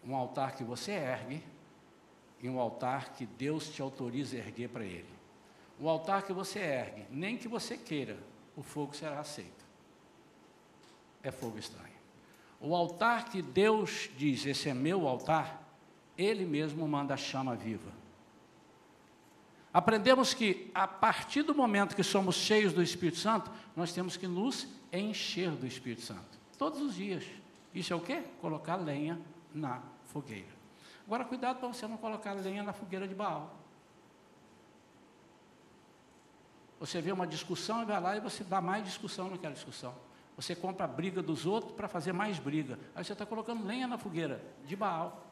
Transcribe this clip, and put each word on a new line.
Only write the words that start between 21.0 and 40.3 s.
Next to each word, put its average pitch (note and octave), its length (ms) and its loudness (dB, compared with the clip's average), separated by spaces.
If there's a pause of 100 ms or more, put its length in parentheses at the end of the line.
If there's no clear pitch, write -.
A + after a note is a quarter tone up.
do D#4 140 4
momento G3+ 400 6
que G3 80 4
somos F#3+ 320 4
cheios G#3+ 380 6
do F3 100 6
Espírito E3 340 2
Santo, G#3+ 320 2 (260)
nós E3+ 180 0
temos F3+ 240 -2
que F#3+ 100 -4
nos F#3 400 0 (240)
encher F#3 600 0
do C3 140 -2
Espírito A#2+ 360 -6
Santo. - 360 -10 (200)
Todos D4 240 0
os C#4 120 -2
dias. F#3 320 -4 (480)
Isso F3+ 200 -2
é - 20 2
o E3 60 0
quê? C#4 200 -2 (200)
Colocar E3 340 -2
lenha D#3 440 -2 (360)
na B2+ 260 -4 (220)
fogueira. A2+ 480 -10 (560)
Agora, A#3 160 0
cuidado B3+ 360 -2
para B3 100 -4
você A3 180 -8
não A3 100 -6
colocar G#3+ 360 -4
lenha G3 280 -4
na G3+ 120 -4
fogueira F#3+ 340 -6
de F#3+ 80 -6
Baal. E3 400 -4 (3250)
Você E3 200 -4
vê F3+ 120 0
uma F3+ 120 0
discussão F3 560 -2
e A3+ 40 -2
vai G3+ 160 0
lá F#3 160 2
e - 20 -2
você G#3+ 240 -6
dá F#3+ 160 2
mais F#3+ 240 2
discussão F#3 460 -6
naquela F3 240 -6
discussão. C3 420 -10 (400)